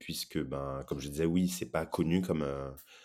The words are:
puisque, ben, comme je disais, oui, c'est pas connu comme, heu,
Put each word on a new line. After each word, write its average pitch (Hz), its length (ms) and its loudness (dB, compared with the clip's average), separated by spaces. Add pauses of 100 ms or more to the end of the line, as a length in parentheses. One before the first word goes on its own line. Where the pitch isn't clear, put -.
puisque, - 420 -4
ben, 67 460 -4
comme 71 100 -2
je 69 100 -6
disais, 73 160 0
oui, 90 240 6
c'est - 220 -4
pas 80 160 0
connu 85 340 4
comme, 85 220 2
heu, 69 320 -4 (300)